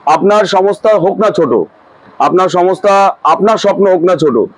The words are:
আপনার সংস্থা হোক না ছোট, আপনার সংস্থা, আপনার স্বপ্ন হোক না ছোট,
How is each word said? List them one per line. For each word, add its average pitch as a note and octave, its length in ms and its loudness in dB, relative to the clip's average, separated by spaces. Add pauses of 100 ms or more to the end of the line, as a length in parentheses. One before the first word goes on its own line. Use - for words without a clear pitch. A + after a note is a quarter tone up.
আপনার F#3+ 380 0
সংস্থা G3+ 540 0
হোক F3+ 200 -2
না G#3 120 0
ছোট, A#2+ 360 -2 (520)
আপনার F3+ 300 0
সংস্থা, F#3+ 760 0
আপনার G3 320 0
স্বপ্ন G3 300 0
হোক F#3 160 2
না F3+ 140 2
ছোট, C#3+ 200 0 (220)